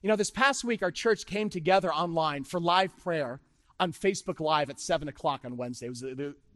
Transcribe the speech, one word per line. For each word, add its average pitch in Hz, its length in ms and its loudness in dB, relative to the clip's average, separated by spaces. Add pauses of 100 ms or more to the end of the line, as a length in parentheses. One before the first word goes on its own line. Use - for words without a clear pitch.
You 190 60 0
know, 214 80 6
this 202 140 0
past 262 340 2
week, 233 180 -2
our 180 80 0
church - 340 0
came 208 240 -4
together 185 440 2
online 156 520 0
for 180 160 -4
live 175 380 4
prayer 143 420 -2 (400)
on 160 120 0
Facebook 190 480 -2
Live 151 280 2
at 139 100 -12
seven 156 300 -2
o'clock 135 380 -4
on 123 100 -8
Wednesday. 123 300 -8
It 123 40 -6
was 120 120 -10
an 135 320 -8 (220)